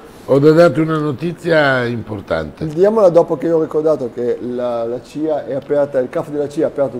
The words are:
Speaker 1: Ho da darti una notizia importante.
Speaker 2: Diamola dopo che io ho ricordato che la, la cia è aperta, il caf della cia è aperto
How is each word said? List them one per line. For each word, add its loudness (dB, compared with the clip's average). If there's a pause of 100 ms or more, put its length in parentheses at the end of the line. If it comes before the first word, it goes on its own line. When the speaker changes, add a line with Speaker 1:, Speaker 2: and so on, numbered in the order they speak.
(240)
Speaker 1:
Ho 2
da 6
darti 6
una 0
notizia 0
importante. -6
Speaker 2:
Diamola 4
dopo 4
che -4
io 2
ho 0
ricordato 0
che -4
la, -4
la -6
cia -4
è -6
aperta, -2
il -2
caf -6
della -4
cia -4
è 2
aperto -4